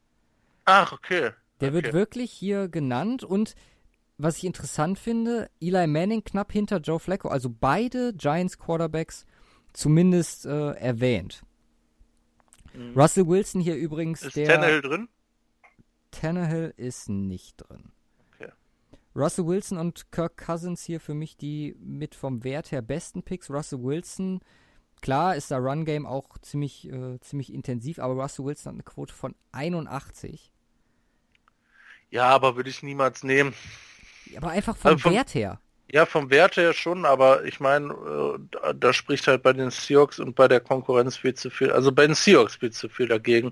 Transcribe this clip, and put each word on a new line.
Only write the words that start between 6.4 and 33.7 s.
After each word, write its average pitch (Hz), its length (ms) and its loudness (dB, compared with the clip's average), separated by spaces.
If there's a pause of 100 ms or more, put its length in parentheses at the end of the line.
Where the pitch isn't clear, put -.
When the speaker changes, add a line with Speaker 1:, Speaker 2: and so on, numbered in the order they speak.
Speaker 2:
hinter 208 260 -2
Joe 160 220 -2
Flacco, - 300 -6
also 127 200 -2
beide 226 640 -2
Giants 170 440 -2
Quarterbacks 165 680 -4 (480)
zumindest, 170 720 4
äh, 147 280 -4
erwähnt. 117 720 -2 (1300)
Speaker 1:
Mhm. 120 240 -16
Speaker 2:
Russell 165 300 4
Wilson 185 340 0
hier 165 140 -2
übrigens 160 480 -6
Speaker 1:
Ist 139 120 -14
Speaker 2:
der 147 120 0
Speaker 1:
Tannehill 156 340 4
drin? 160 280 -6 (1000)
Speaker 2:
Tannehill 165 640 -4
ist 123 320 -10
nicht 98 480 -8
drin. - 340 -20 (420)
Speaker 1:
Okay. - 180 -20 (640)
Speaker 2:
Russell 160 320 -2
Wilson 185 300 -4
und 165 340 -8
Kirk - 260 -6
Cousins 170 460 -8
hier 165 160 -10
für 156 140 -12
mich 151 240 -10
die 147 420 -10
mit 139 360 -12
vom 127 280 -8
Wert 135 280 -8
her 135 100 -6
besten 147 420 -10
Picks. - 260 -12
Russell 143 320 -8
Wilson, 180 600 -6 (600)
klar 156 340 0
ist 143 160 -8
der 135 80 -2
Run-Game 147 460 -4
auch - 340 -10
ziemlich, - 520 -10
äh, 127 300 -12
ziemlich 139 320 -12
intensiv, 131 440 -8
aber 131 240 -6
Russell 135 240 -10
Wilson 139 260 -10
hat - 40 -16
eine 117 80 -16
Quote - 300 -16
von - 220 -12 (160)
einundachtzig. 151 1000 -10 (1600)
Speaker 1:
Ja, 123 180 2
aber 131 300 6
würde 127 120 -6
ich - 140 -14
niemals 139 400 -2
nehmen. 135 300 2 (800)